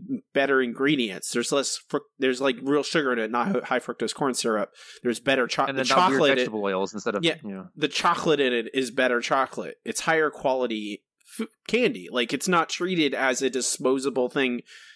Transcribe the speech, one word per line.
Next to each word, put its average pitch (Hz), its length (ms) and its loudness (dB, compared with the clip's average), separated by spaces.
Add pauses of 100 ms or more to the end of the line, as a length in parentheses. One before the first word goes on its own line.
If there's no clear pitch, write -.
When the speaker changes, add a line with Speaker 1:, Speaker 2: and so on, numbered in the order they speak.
(320)
Speaker 1:
better 139 300 4
ingredients. 120 680 0
There's 120 180 0
less 139 300 0 (100)
fruc-, 147 100 -2 (180)
there's, 131 220 0
like, 135 220 0
real 139 220 2
sugar 143 280 0
in 120 60 0
it, 110 120 -2
not 120 180 0
hi-, 110 160 0
high 127 160 0
fructose - 340 -4
corn 135 200 0
syrup. 110 360 -2 (320)
There's 120 180 -2
better 135 280 2
cho-, - 160 0
Speaker 2:
And 135 120 -4
then 131 100 0
Speaker 1:
the 135 80 2
Speaker 2:
not 180 160 6
weird 135 100 4
Speaker 1:
chocolate 139 180 4
Speaker 2:
vegetable 110 260 -2
oils 98 300 0
instead 104 220 -4
of, 98 80 -2
Speaker 1:
Yeah, 160 180 0
Speaker 2:
you 107 80 -12
know. 95 240 -12
Speaker 1:
the 151 140 -2
chocolate 165 520 2
in 131 120 2
it 117 200 0
is 131 200 0
better 127 280 2
chocolate. 123 640 -2
It's - 180 -6
higher 160 280 2
quality 113 720 -2 (380)
f-, 220 80 -6 (180)
candy. 151 440 0
Like, 120 220 -2
it's 135 160 -2
not 170 200 2
treated 170 460 0
as 131 280 0
a 135 80 2
disposable 131 760 0
thing. 123 340 0 (340)